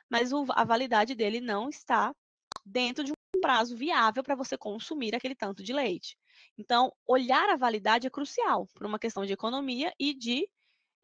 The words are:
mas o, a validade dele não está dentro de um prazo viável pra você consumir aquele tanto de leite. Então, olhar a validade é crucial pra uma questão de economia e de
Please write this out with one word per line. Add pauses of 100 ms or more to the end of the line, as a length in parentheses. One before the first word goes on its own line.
mas
o,
a
validade
dele
não
está (500)
dentro
de
um
prazo
viável
pra
você
consumir
aquele
tanto
de
leite. (400)
Então, (140)
olhar
a
validade
é
crucial
pra
uma
questão
de
economia
e
de (540)